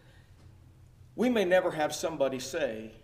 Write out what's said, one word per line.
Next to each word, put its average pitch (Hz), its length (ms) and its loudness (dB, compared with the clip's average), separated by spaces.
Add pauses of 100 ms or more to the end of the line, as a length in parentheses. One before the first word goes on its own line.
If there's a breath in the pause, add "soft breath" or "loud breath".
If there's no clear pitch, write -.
(1160 soft breath)
We 233 120 2
may 233 160 2
never 175 280 4
have 151 220 -2
somebody 139 460 -2
say, 113 540 -6 (100)